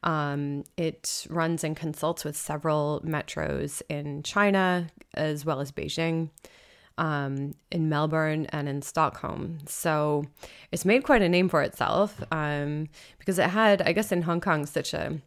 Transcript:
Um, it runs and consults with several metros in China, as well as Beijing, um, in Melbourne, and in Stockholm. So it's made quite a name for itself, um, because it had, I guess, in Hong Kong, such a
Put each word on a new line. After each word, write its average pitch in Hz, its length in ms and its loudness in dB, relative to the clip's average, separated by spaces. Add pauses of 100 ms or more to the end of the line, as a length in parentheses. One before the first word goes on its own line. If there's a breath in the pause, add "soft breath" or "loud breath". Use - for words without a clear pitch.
Um, 143 600 -2 (120)
it - 540 -4
runs 165 320 0
and 156 140 -2
consults 160 480 -4
with 147 120 -6
several 151 680 0
metros - 840 -4
in 147 360 -6
China, 190 640 2 (260)
as 151 300 -2
well 147 160 0
as 143 100 -6
Beijing, 165 600 -2 (680 loud breath)
um, 143 560 -2 (160)
in 160 180 2
Melbourne, 156 580 2
and 147 220 -4
in 139 140 -4
Stockholm. - 840 -4
So 151 600 0 (460 loud breath)
it's 175 120 -4
made 233 200 4
quite 247 180 6
a 180 60 6
name 180 200 6
for 160 140 4
itself, - 580 0 (120)
um, 151 560 -2 (300 loud breath)
because 185 200 -2
it 180 120 4
had, 208 320 6
I - 100 4
guess, 208 180 0
in 175 120 2
Hong 170 180 0
Kong, 156 260 0
such - 280 -4
a 160 320 -4